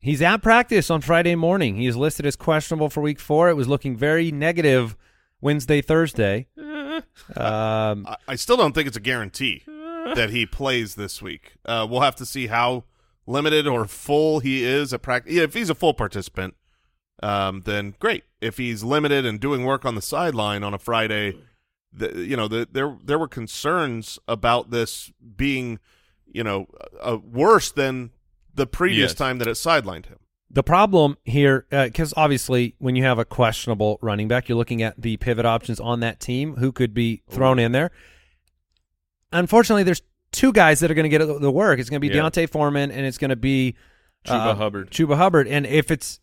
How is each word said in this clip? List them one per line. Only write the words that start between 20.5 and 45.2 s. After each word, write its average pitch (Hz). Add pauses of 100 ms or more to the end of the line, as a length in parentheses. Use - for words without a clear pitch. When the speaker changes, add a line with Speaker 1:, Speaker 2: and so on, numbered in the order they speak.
Speaker 3:
on 101
a 98
Friday, 107 (540)
the, 92
you 127
know, 110
the, 113
there, 135
there 143
were 160
concerns 127 (100)
about 117
this 117 (260)
being, 127 (520)
you 113
know, 98 (340)
uh, 117
worse 151
than 131 (440)
the 135
previous 180
Speaker 2:
Yes. -
Speaker 3:
time 127
that 117
it 117
sidelined 110
him. - (320)
Speaker 1:
The 139
problem 175
here, 135
uh, 139
'cause 156
obviously 127
when 127
you 127
have 127
a 113
questionable 107
running 107
back, 120
you're 117
looking 117
at 110
the 113
pivot 117
options 117
on 117
that 113
team 135
who 127
could 123
be 113
thrown 131
Speaker 2:
Ooh. 120
Speaker 1:
in 117
there. 135 (1400)
Unfortunately, 208
there's 180 (300)
two 254
guys 160
that 165
are 160
gonna 156
get 151
the 143
work. 156
It's 120
gonna 143
be 147
Speaker 2:
Yeah. 147
Speaker 1:
Deontay 160
Foreman 143
and 135
it's 131
gonna 135
be, 131 (520)
Speaker 2:
Chuba 113
Speaker 1:
uh, 107
Speaker 2:
Hubbard. 101
Speaker 1:
Chuba 147
Hubbard. 160